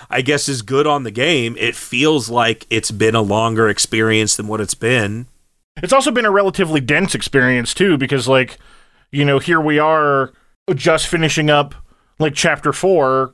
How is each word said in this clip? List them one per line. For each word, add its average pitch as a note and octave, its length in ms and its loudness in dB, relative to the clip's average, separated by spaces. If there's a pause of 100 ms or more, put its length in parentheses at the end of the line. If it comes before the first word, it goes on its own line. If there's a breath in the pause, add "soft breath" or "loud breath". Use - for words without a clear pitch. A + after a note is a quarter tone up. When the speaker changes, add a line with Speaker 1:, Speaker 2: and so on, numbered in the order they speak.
Speaker 1:
I C3 120 -2
guess C#3 260 -2
is C3 140 -6
good C#3 260 0
on C#3+ 160 0
the A2 80 -10
game. A#2+ 480 -2
It A2+ 160 -4
feels C3 540 -2
like A#2 400 0
it's A2 200 -2
been A2 260 0
a A2+ 60 2
longer A2 460 0
experience A2 680 0
than G#2+ 100 -8
what G#2+ 140 -4
it's G2 120 -6
been. A#2 540 -2 (500)
Speaker 2:
It's F3 160 -4
also C4+ 180 2
been A3+ 140 0
a G#3 60 2
relatively F#3 500 0
dense D3+ 340 0
experience, B2+ 580 0
too, F3+ 240 2
because, B2+ 300 -2
like, C3 300 2 (540 soft breath)
you C#3+ 120 0
know, C#3 160 2
here E3 200 0
we D3+ 200 2
are D3 540 2 (400)
just D#3 340 0
finishing D#3+ 420 0
up, D3 240 2 (460)
like, D#3 140 0
chapter D3 400 0
four, C3 600 0